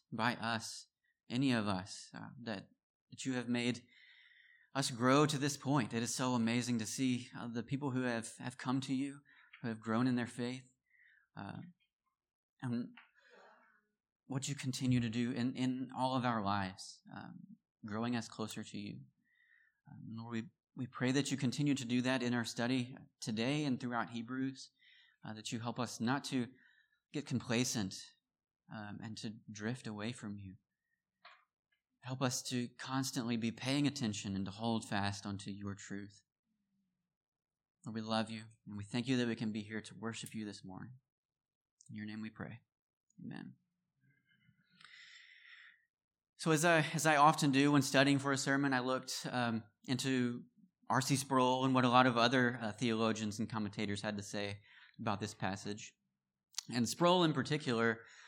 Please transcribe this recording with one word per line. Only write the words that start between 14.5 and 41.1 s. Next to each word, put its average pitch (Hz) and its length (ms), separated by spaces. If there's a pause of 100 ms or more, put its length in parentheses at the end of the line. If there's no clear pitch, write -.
continue 127 440
to 117 100
do 120 220
in, 120 240
in 127 420
all 131 180
of 123 100
our 117 180
lives, 98 560 (160)
um, 110 180 (520)
growing 113 300
us 113 120
closer 110 360
to - 140
you. 104 200 (920)
Um, 110 280
Lord, 113 160
we 113 100 (340)
we 131 80
pray 127 280
that 135 180
you 135 60
continue 139 360
to 131 120
do 123 180
that 131 180
in 120 140
our 117 100
study 123 500 (240)
today 127 440
and 131 160
throughout 120 320
Hebrews, 131 580 (580)
uh, 110 60
that 110 180
you 123 60
help 113 220
us 120 200
not 131 260
to 127 200 (680)
get 147 140
complacent, 117 760 (720)
um, 104 320
and 110 140
to 113 140 (200)
drift 110 360
away 107 240
from 104 260
you. 98 160 (1500)
Help 131 200
us 127 220
to 123 240 (100)
constantly 131 600
be 113 120
paying 135 380
attention 107 480
and 98 100
to 98 60
hold 113 340
fast 101 400
onto 101 240
your 101 240
truth. 101 480 (1600)
Lord, 113 120
we 113 60
love 110 280
you, 110 120 (260)
and 104 100
we 101 60
thank 117 240
you 131 100
that 123 100
we 113 80
can 110 160
be 107 100
here 104 200
to - 180
worship 110 360
you 110 100
this 98 180
morning. 98 280 (1000)